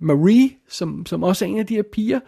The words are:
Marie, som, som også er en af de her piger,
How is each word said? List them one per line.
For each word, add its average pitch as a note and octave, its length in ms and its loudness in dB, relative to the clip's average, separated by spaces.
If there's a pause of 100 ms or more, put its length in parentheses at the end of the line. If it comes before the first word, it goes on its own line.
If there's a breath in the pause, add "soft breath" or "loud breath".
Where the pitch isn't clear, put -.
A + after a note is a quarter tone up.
Marie, F3+ 480 4 (200)
som, E3 360 -8
som E3 180 -6
også F3+ 220 0
er F3+ 40 -4
en G#3 100 -4
af G#3+ 60 -4
de A3+ 100 -4
her G#3 80 0 (100)
piger, A#3 340 -2